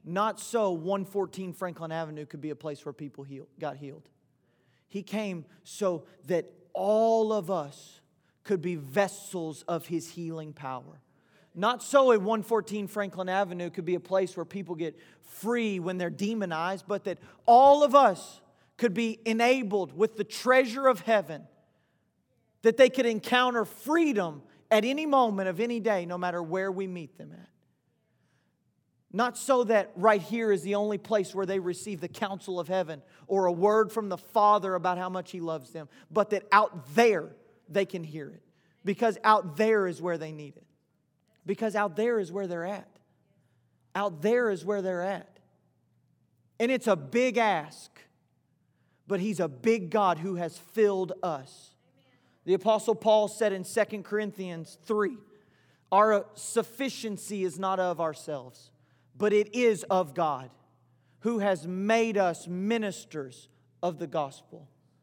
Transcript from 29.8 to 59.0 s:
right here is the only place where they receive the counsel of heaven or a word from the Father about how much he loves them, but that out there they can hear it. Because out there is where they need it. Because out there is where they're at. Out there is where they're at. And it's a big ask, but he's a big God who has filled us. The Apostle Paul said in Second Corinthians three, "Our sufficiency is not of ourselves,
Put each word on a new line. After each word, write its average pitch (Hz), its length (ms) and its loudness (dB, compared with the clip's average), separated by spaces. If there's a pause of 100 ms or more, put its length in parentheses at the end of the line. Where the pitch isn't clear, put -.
right 208 260 6
here 220 300 -2
is 185 120 2
the 202 120 -4
only 208 240 -2
place 208 360 -2
where 190 120 -4
they 190 140 -2
receive 180 400 -6
the 175 80 -8
counsel 196 500 -8
of 165 80 -6
heaven 165 340 -4 (280)
or 196 180 2
a 175 60 4
word 208 400 4
from 214 160 -4
the 180 100 -4
Father 208 560 4
about 180 240 0
how 185 100 -6
much 185 220 -8
he 180 100 -12
loves 160 300 -8
them, 156 180 -14 (220)
but 208 200 2
that 202 200 -2
out 175 460 4
there 208 400 4 (320)
they 190 160 0
can 180 180 -8
hear 151 280 -14
it. 165 120 -20 (420)
Because 214 380 0
out 190 340 4
there 214 300 4
is 160 160 -6
where 170 160 -2
they 156 140 -12
need 151 240 -16
it. - 100 -20 (800)
Because 202 300 -2
out 202 180 0
there 226 240 0
is 170 140 -4
where 196 140 -4
they're 170 180 -6
at. 190 240 -8 (1080)
Out 185 280 -4
there 233 280 4
is 170 140 -4
where 202 180 0
they're 180 200 -2
at. - 360 -6 (1200)
And 240 140 2
it's 247 140 -2
a 196 100 4
big 196 400 0
ask, 175 560 -2 (1120)
but 190 140 -2
he's 196 180 -4
a 170 100 0
big 185 420 0
God 185 280 2
who 180 180 -6
has 170 200 -6
filled 196 560 0 (100)
us. 143 520 -8 (720)
The 180 80 4
Apostle 214 400 2
Paul 214 340 4
said 208 240 0
in 185 100 -6
Second 202 420 -4
Corinthians 190 800 -8
three, 214 320 -2 (760)
"Our 208 420 4
sufficiency 208 1080 -6
is 165 140 -6
not 190 200 -2
of 180 220 -2
ourselves, 143 720 -8 (460)